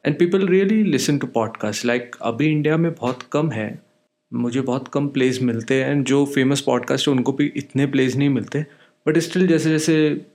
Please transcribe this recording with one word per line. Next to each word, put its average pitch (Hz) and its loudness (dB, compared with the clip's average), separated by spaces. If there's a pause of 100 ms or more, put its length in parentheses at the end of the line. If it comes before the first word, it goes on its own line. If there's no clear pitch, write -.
and 147 0
people 180 2
really 196 2
listen 143 0
to 143 -4
podcast। 107 -4
Like, 120 -2
अभी 117 -2
इंडिया 151 2
में 165 0
बहुत 123 -6 (100)
कम 151 0
है, 107 -8 (500)
मुझे 120 -2
बहुत 127 -4
कम 143 -2
प्लेज 127 0
मिलते 123 0
हैं 139 0
and 139 0
जो 139 4
फेमस 135 0
पॉडकास्ट 131 0
है 139 2
उनको 127 0
भी 113 0 (100)
इतने 135 -2
प्लेज 131 0
नहीं 143 2
मिलते, 139 -2 (420)
but 156 2
still 185 0
जैसे 160 2
जैसे 156 2 (100)